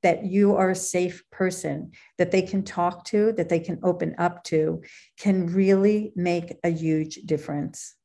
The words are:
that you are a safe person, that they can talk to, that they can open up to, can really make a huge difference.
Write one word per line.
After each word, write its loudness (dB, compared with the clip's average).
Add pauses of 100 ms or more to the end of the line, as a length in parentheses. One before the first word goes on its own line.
that 4
you 4
are 2
a 0
safe -4
person, -4 (280)
that 2
they 4
can -2
talk -4
to, 2
that -2
they 2
can -8
open -2
up -2
to, -2 (340)
can 2
really 2
make -2 (100)
a 4
huge 0 (100)
difference. -6